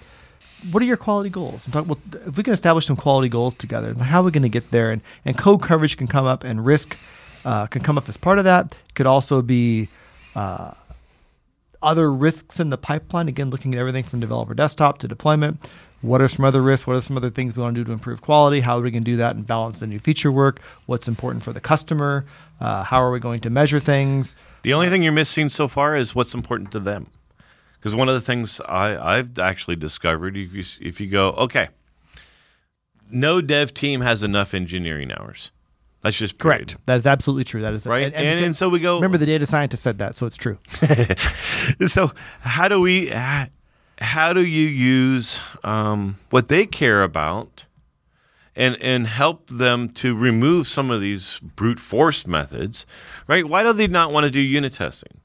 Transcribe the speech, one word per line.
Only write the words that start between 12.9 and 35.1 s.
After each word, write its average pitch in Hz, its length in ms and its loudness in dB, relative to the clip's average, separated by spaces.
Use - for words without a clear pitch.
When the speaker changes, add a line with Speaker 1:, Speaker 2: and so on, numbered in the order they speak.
Speaker 1:
Again, 139 240 -4
looking 131 240 -4
at 123 60 -2
everything 127 240 -2
from 120 160 -6
developer 113 340 -4
desktop 147 440 2
to 123 100 -8
deployment. 151 600 0
What 123 200 2
are 135 60 4
some 135 160 0
other 135 180 4
risks? 135 240 2
What 127 100 0
are 127 40 0
some 135 160 -6
other 123 140 -2
things 120 260 -6
we 123 60 -4
wanna 120 120 -2
do 120 100 -4
to 113 80 -6
improve 113 280 -8
quality? 147 400 6
How 123 180 2
are 120 40 0
we 123 80 0
gonna 117 140 -2
do 120 120 0
that 117 180 0
and 110 120 -8
balance 113 340 -4
the 113 60 -8
new 104 120 -8
feature 147 320 2
work? 135 300 2
What's 123 220 -4
important 120 340 -6
for 117 120 -10
the - 60 -12
customer? 143 680 0
Uh, 104 240 -4
how 127 180 2
are 123 80 2
we 123 80 -4
going 117 220 -6
to 117 100 -6
measure 143 300 2
things? 139 560 0
Speaker 2:
The 123 120 2
only 170 160 2
thing 185 120 2
you're 160 80 4
missing 151 380 0
so 143 180 0
far 143 300 0
is 123 180 -2
what's 123 200 -2
important 117 380 -6
to 107 80 -6
them. 98 260 -6
'Cause 107 120 -4
one 131 160 2
of 131 40 2
the 127 60 -2
things 120 480 -6
I, 92 480 0
I've 123 220 -4
actually 90 380 -2
discovered, 82 600 -4
if 95 160 -10
you, 95 120 -10
if - 180 -10
you 104 60 -8
go, 98 240 2
"Okay, - 380 -2
no 143 300 2
dev 147 320 0
team 139 300 -2
has 117 200 0
enough 101 300 0
engineering 85 600 -6